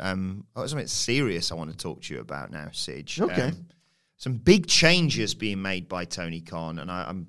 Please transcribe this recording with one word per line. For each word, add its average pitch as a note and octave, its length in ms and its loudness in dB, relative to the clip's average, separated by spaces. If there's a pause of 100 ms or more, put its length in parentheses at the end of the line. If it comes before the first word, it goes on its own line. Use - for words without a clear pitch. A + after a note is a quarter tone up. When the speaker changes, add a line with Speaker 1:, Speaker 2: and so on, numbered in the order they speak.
Speaker 1:
um, F#2+ 440 -4 (120)
I've A#2+ 60 -6
got C#3 80 -4
something C#3+ 180 -4
serious A2+ 640 0
I - 20 -6
want E2 160 -8
to D#2+ 60 -12
talk - 260 -8
to - 120 -10
you C2 40 -6
about C#2 320 -10
now, D2+ 220 -12
Sige. - 480 -8
Speaker 2:
Okay. F3+ 220 0
Speaker 1:
Um, C3+ 240 -4 (500)
some B2+ 220 -4
big F3 280 8
changes D#3 680 6
being G2+ 260 -2
made F#2+ 280 -2
by F2+ 180 -4
Tony E2+ 340 -6
Khan, E2 380 -6
and D#2 120 -8
I, F2+ 160 -4
I'm F2+ 220 -8